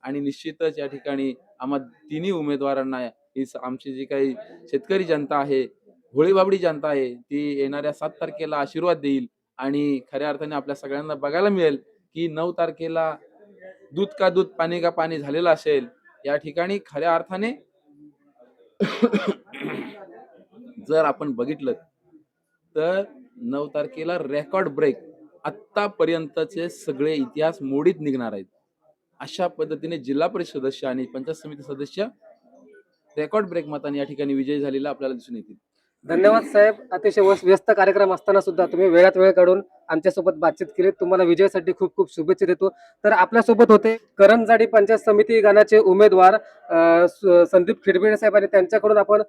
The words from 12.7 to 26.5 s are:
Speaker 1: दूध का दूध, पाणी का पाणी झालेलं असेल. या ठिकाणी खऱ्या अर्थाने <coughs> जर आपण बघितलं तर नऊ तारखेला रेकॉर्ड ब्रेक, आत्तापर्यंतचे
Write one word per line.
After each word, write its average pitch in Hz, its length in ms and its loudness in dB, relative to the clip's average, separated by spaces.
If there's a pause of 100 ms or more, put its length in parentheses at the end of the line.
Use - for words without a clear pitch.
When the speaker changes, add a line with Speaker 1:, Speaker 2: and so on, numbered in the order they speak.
Speaker 1:
दूध 185 160 -4 (120)
का 190 100 2
दूध, 185 160 0
पाणी 175 340 -6
का 170 100 0
पाणी 165 300 -6
झालेलं 147 300 -4
असेल. 151 360 0 (400)
या 143 100 -4
ठिकाणी 170 440 -6
खऱ्या 170 360 -4
अर्थाने 190 380 -6 (1300)
<coughs> - 520 -2 (1600)
जर 156 160 0
आपण 147 260 -6
बघितलं 131 420 -8 (1000)
तर 180 280 -4 (380)
नऊ 139 260 -8
तारखेला 156 500 -8
रेकॉर्ड 147 520 -6
ब्रेक, 139 280 -2 (460)
आत्तापर्यंतचे 165 1300 -6